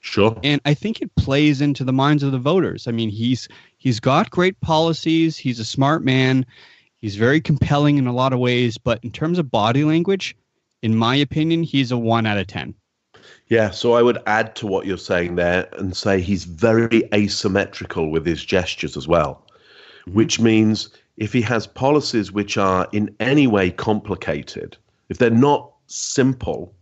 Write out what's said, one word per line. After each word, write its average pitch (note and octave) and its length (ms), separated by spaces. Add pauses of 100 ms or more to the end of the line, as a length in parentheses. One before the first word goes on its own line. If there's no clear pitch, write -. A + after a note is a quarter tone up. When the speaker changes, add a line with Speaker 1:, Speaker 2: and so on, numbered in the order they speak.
Speaker 1:
Sure. A2 420
Speaker 2:
And C#3+ 220
I D3 80
think G#3+ 300
it A#3 140
plays C#3+ 440
into C#3+ 240
the B2+ 80
minds C#3 300
of C#3 100
the C3 60
voters. C3+ 480
I B2 60
mean, A2+ 180
he's, A#2 380 (280)
he's A#2 240
got C#3 300
great F3+ 300
policies. E3 760
He's B2 220
a A2+ 60
smart C#3 400
man. C3 420 (520)
He's G2+ 180
very B2+ 240
compelling D3 580
in B2+ 80
a B2 60
lot B2+ 200
of B2+ 60
ways. B2 380
But A#2 260
in A#2 80
terms E3+ 280
of D3 120
body A#2 320
language, E3+ 540 (460)
in A2+ 120
my A#2 220
opinion, D#3 460
he's C3+ 280
a B2 60
one A2+ 300
out G#2 100
of F#2+ 100
ten. D2 280 (760)
Speaker 1:
Yeah, A2 220
so A#2 240
I A#2 80
would A#2+ 240
add A2+ 300
to A2+ 100
what F#2+ 200
you're F#2 120
saying F2 380
there F2 360
and F#2 240
say G2 240
he's F#2 240
very A2+ 680
asymmetrical G2 960
with D#2 160
his E2 180
gestures F2 520
as C#2 120
well, D#2+ 340 (640)
Speaker 2:
Mm-hmm. F2+ 100
Speaker 1:
which A2 240
means A2 500 (260)
if G#2+ 160
he C3 100
has A2 240
policies C3 640
which G2+ 280
are F#2+ 340
in G#2 280
any C3+ 260
way G2 240
complicated, F2+ 1080 (320)
if - 100
they're A#2+ 120
not - 420 (140)
simple B2+ 960